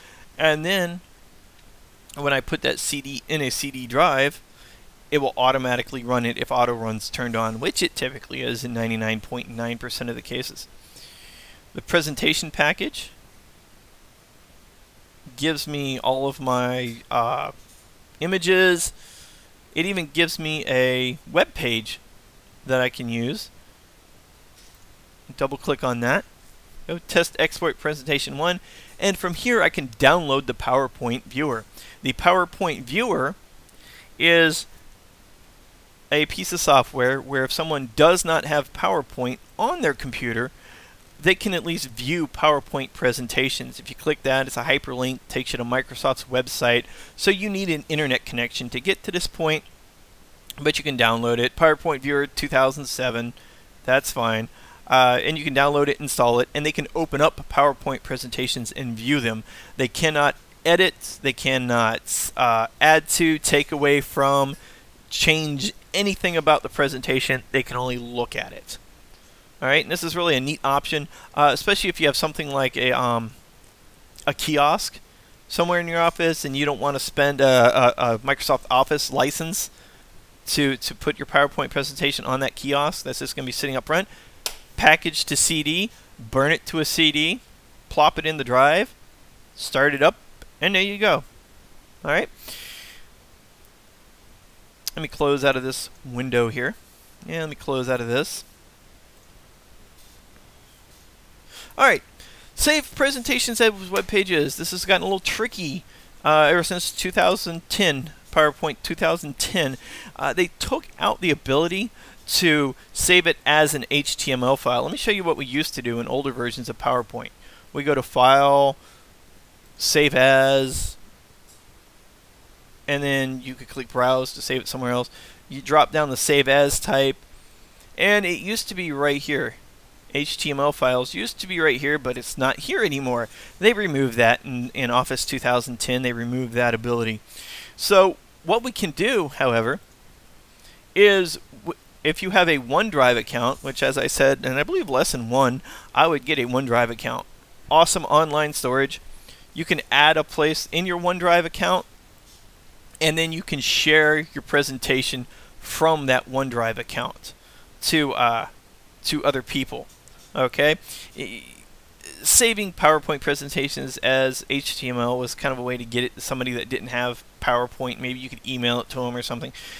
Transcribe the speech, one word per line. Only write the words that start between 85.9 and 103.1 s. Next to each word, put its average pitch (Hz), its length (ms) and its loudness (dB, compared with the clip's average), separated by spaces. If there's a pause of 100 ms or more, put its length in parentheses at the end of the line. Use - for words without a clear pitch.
burn 131 340 0
it - 140 -2
to 160 140 -4
a 147 40 2
C 160 260 4
D, 160 300 -2 (480)
plop 151 300 2
it 156 80 -4
in 160 100 -2
the 135 80 -4
drive, 143 500 4 (600)
start 139 400 0
it 135 80 0
up, 175 140 6 (440)
and 196 140 0
there 190 80 2
you 202 160 -4
go. 190 260 2 (800)
All 151 60 -4
right. 165 180 0 (2750)
Let 156 60 -8
me 156 80 -8
close 143 380 0
out 135 100 4
of 127 60 -4
this 131 260 -6 (160)
window 120 460 -2
here. 127 240 -4 (520)
And 160 140 -6
let 156 80 -6
me 147 60 -10
close 131 340 -4
out 123 140 0
of 117 60 -6
this. 135 360 -2 (3250)
All 269 80 6
right. 185 160 4 (520)
Save 302 400 0
presentations 247 680 0